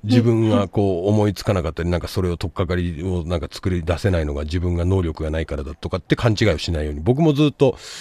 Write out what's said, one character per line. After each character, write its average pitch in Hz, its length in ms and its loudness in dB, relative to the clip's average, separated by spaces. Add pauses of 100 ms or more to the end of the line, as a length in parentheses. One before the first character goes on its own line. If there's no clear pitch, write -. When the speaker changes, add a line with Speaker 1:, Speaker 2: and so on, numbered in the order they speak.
Speaker 1:
自 110 180 4
分 113 260 4
が 101 200 2
こ 104 140 0
う、 101 40 4
Speaker 2:
は 98 60 2
い、 85 80 -2
は 92 60 -2
い。 - 20 4
Speaker 1:
思 104 200 4
い 98 60 0
つ - 100 -12
か 104 100 2
な 90 80 0
か 82 80 -2
っ - 20 -14
た 82 100 -6
り、 85 80 0
な 87 80 0
ん - 20 -2
か 80 80 -10
そ - 140 -4
れ 90 60 0
を 85 80 -2
取 - 140 -6
っ - 40 -20
か 92 120 -2
か 90 100 -2
り 87 260 -4
を 90 220 -2
な 85 140 -2
ん - 20 -2
か 85 100 -8
作 - 200 -6
り 87 120 0
出 80 160 -2
せ 101 120 0
な 85 100 2
い 76 60 -2
の 73 80 -4
が 71 100 -4
自 82 160 -2
分 87 140 0
が 87 100 -2
能 95 180 2
力 80 220 -4
が 78 60 -4
な 80 100 -2
い 78 60 -4
か 76 100 -6
ら 73 80 -8
だ 73 100 -10
と - 140 -10
か 92 80 -4
っ 85 40 -4
て - 160 0
勘 113 220 2
違 110 60 2
い 104 60 4
を 78 80 0
し - 120 -6
な 78 120 -2
い - 20 -2
よ 73 80 -4
う - 20 -6
に。 73 60 -8
僕 123 220 2
も 151 100 4
ず 147 140 2
っ 143 60 2
と、 - 240 2 (240)